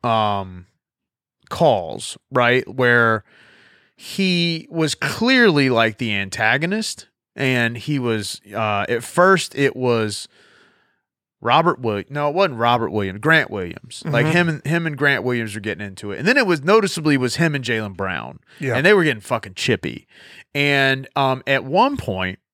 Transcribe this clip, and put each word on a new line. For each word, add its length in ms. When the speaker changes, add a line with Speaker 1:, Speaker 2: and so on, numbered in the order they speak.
Speaker 1:
um, 640
calls, 680
right, 380
where 560
he 720
was 240
clearly, 760
like, 260
the 160
antagonist, 960
and 440
he 200
was, 440
uh, 320
at 160
first 520
it 200
was 540
Robert 380
Williams. 320
No, 180
it 60
wasn't 240
Robert 320
Williams. 300
Grant 300
Williams. 540
Like, 220
Speaker 2:
Mm-hmm. 100
Speaker 1:
him 140
and, 160
him 220
and 100
Grant 260
Williams 300
were 80
getting 240
into 260
it, 60
and 100
then 80
it 100
was 160
noticeably 540
was 200
him 180
and 100
Jaylen 320
Brown. 440
Speaker 2:
Yeah. 160
Speaker 1:
And 80
they 80
were 120
getting 180
fucking 320
chippy. 520
And, 600
um, 300
at 180
one 320
point 440